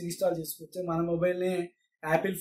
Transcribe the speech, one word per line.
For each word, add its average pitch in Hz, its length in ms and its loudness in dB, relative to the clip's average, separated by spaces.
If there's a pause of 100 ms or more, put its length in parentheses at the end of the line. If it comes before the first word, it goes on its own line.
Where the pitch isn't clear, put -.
install 170 380 0
చేసుకోవచ్చు, 160 380 -10 (120)
మన 165 80 2 (120)
మొబైల్ని 180 420 2 (500)
Apple 165 380 2